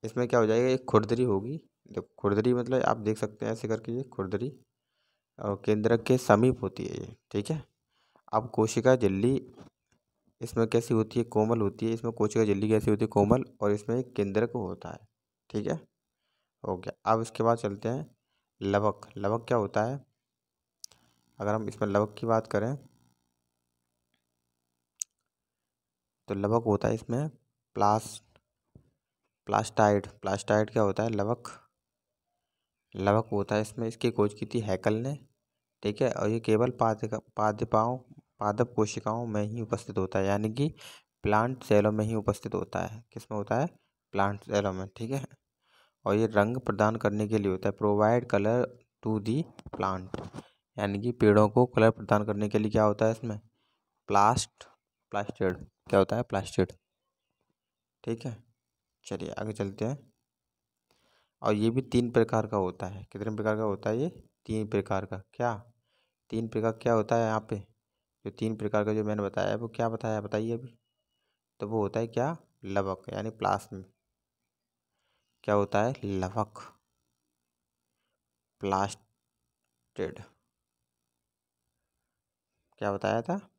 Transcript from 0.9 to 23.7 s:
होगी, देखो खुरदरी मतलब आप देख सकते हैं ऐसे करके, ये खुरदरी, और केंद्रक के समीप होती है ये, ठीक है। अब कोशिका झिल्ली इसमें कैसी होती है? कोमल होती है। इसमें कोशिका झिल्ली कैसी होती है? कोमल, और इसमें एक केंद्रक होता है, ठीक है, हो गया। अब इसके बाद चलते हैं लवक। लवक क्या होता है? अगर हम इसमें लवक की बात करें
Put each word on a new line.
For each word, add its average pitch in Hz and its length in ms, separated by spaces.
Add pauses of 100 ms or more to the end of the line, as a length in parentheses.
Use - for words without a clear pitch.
होगी, 113 320 (320)
देखो - 300
खुरदरी 107 360
मतलब 123 280
आप 113 140
देख 110 220
सकते 107 280
हैं 110 60
ऐसे 113 160
करके, 113 240
ये 123 100
खुरदरी, 104 580 (760)
और 101 260
केंद्रक 110 380
के 127 160
समीप 120 440
होती - 240
है - 100
ये, - 200 (140)
ठीक 202 200
है। 160 120 (720)
अब 113 180
कोशिका 117 460
झिल्ली 104 380 (1040)
इसमें 113 280
कैसी 117 260
होती 110 240
है? 117 80
कोमल 110 340
होती 104 260
है। 113 60
इसमें 113 200
कोशिका 110 320
झिल्ली 104 240
कैसी 110 220
होती 104 140
है? 107 40
कोमल, 107 360 (160)
और 104 120
इसमें 104 240
एक 123 180
केंद्रक 104 380
होता 92 380
है, - 160 (440)
ठीक 107 160
है, - 80 (880)
हो 95 120
गया। - 360
अब 113 80
इसके 113 220
बाद 113 160
चलते 104 300
हैं 139 180 (540)
लवक। 101 560
लवक 107 320
क्या 123 100
होता 104 260
है? 135 200 (1300)
अगर 104 160
हम 110 140
इसमें 107 200
लवक 104 300
की - 80
बात 113 220
करें 110 280 (3500)